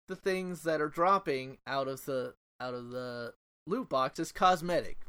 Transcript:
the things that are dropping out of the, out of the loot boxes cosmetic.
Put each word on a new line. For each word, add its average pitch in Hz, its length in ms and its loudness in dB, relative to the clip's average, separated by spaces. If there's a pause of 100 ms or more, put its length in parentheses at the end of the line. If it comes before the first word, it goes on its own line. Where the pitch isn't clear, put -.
the 185 80 -8
things 185 460 -2
that 160 180 2
are 151 80 2
dropping 147 760 2
out 135 220 -2
of 131 180 -6
the, 127 300 -4 (260)
out 127 140 -6
of 120 160 -10
the 120 420 -8 (320)
loot 233 240 -2
boxes 135 420 0
cosmetic. 175 760 4